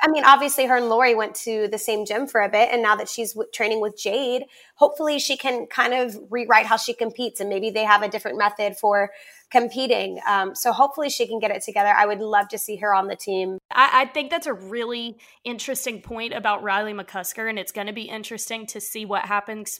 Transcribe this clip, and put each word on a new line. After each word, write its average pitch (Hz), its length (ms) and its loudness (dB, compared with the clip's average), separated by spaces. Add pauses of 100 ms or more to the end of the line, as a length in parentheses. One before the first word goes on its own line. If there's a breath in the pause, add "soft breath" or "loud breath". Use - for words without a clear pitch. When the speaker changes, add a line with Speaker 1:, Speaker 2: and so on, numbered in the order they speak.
Speaker 1:
I 311 60 4
mean, 311 160 2
obviously 277 400 6
her 254 100 4
and 240 140 2
Lori 240 260 4
went 220 200 -2
to 214 340 -2
the 214 80 -4
same 214 280 -2
gym 220 220 -2
for 233 140 2
a 202 80 2
bit, 214 200 4
and 240 120 0
now 214 160 4
that - 100 -6
she's 226 240 -6
w-, 214 220 -6
training 220 260 -2
with 214 180 -4
Jade, 247 460 -2 (320 soft breath)
hopefully 294 440 2
she 269 180 -2
can 247 300 -4
kind 247 260 0
of 247 240 -2 (120)
rewrite 220 360 4
how 220 100 2
she - 180 -2
competes, 233 460 -4
and 202 100 -4
maybe 190 200 -2
they 214 160 -2
have 208 160 6
a 208 80 -2
different 185 280 -6
method 208 380 0
for 202 360 2 (400 loud breath)
competing. 226 760 0
Um, 196 280 0
so 233 180 0
hopefully 277 360 2
she - 180 -2
can 220 120 -6
get 208 120 0
it 196 100 -6
together. 208 340 2
I 208 120 6
would 208 120 -2
love 208 300 0
to 220 80 -8
see 214 200 -8
her 202 160 0
on 190 140 2
the 196 80 -8
team. 190 440 -4 (120)
Speaker 2:
I, 262 300 6
I 269 40 0
think 269 260 -6
that's 339 160 -4
a 277 60 -4
really 233 640 -8 (240 soft breath)
interesting 240 580 -6
point 233 320 -10
about 208 300 -2
Riley 208 300 0
McCusker, 196 540 -8
and 214 120 -4
it's 185 120 -10
gonna 208 220 -8
be 220 160 -10
interesting 220 580 -10
to 214 140 -12
see 214 240 -10
what 196 180 -2
happens 208 560 -6